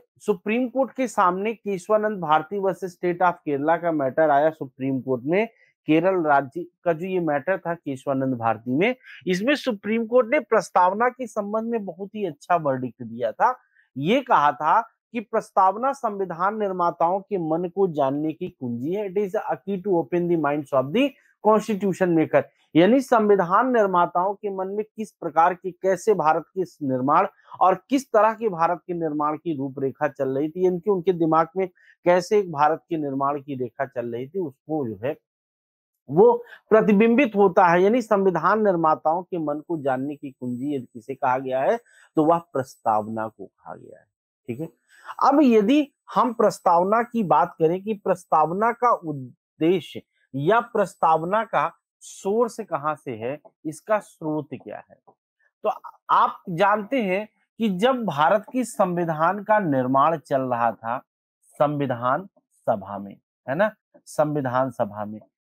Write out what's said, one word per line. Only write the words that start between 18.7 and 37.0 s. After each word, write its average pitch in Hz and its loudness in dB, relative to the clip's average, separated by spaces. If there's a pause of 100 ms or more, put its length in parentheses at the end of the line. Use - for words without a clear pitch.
है। 208 -4
It 180 -6
is 202 -2
a 165 -4
key 196 -6
to 185 -2
open 175 0
the 170 2
minds 147 -4
of 131 0
the 254 0 (360)
constitution 202 2
maker, 151 2 (320)
यानी 196 6
संविधान 208 2
निर्माताओं 185 2
के 202 -8
मन 190 -6
में 208 -6
किस 208 -12
प्रकार 165 0
की, 180 -10
कैसे 190 0
भारत 160 2
के 185 -4 (220)
निर्माण 131 2 (340)
और 185 4 (140)
किस 269 -2
तरह 220 2
के 214 -4
भारत 170 0
के 180 -6
निर्माण 151 -2
की 160 -6
रूपरेखा 135 -4
चल 135 -4
रही 151 -2
थी, 185 -2
यानी 180 0
कि 214 -6
उनके 190 0
दिमाग 165 4 (100)
में 190 -2 (380)
कैसे 180 4
एक 185 -2
भारत 151 2
के 170 -4
निर्माण 139 -2
की 143 -10
रेखा 127 -6
चल 117 -8
रही 123 -8
थी, 185 -8
उसको 147 -6
जो 104 -10
है 131 -4 (920)
वो 196 6 (400)
प्रतिबिंबित 220 4